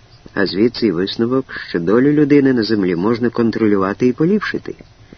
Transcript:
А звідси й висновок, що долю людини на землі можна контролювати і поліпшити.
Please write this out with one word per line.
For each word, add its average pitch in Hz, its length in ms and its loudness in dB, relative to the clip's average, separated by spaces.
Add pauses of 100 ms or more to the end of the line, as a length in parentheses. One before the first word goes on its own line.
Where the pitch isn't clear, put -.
(340)
А 98 120 0
звідси 113 420 0
й 95 40 2
висновок, 117 540 -2 (240)
що 90 100 -4
долю 117 320 2
людини 143 420 4
на 117 100 0
землі 98 320 0
можна 113 340 0
контролювати 107 760 0
і 123 60 2
поліпшити. - 600 -2 (420)